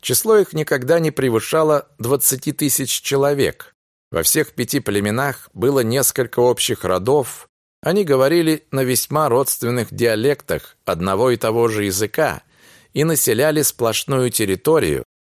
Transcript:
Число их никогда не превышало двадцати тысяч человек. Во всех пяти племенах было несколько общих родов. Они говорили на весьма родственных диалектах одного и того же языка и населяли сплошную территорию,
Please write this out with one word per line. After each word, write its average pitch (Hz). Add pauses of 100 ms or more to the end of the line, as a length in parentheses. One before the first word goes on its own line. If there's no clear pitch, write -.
Число 220
их 190
никогда 151
не 156
превышало 139 (120)
двадцати 131
тысяч 139
человек. 139 (380)
Во 82
всех -
пяти 123
племенах 104
было 135
несколько 123
общих 120
родов. 95 (340)
Они 190
говорили 156
на 135
весьма 135
родственных 123
диалектах 110
одного 95
и 117
того 117
же 107
языка 101 (500)
и 143
населяли 151
сплошную 127
территорию, 98 (200)